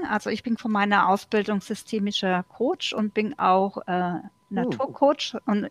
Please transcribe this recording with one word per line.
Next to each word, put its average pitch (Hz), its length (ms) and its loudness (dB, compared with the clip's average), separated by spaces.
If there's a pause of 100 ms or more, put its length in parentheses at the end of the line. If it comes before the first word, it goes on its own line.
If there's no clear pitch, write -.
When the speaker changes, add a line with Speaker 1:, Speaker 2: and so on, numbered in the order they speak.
Speaker 1:
Also 214 200 -2
ich 208 140 -4
bin 233 140 -2
von 226 140 -4
meiner 202 380 4
Ausbildung 202 520 0
systemischer 202 800 -2
Coach - 500 -2
und 214 200 -2
bin 214 260 -2
auch, 190 380 4 (100)
äh, 180 320 -2 (340)
Speaker 2:
Oh. - 0 -
Speaker 1:
Naturcoach 254 920 0
und 208 260 0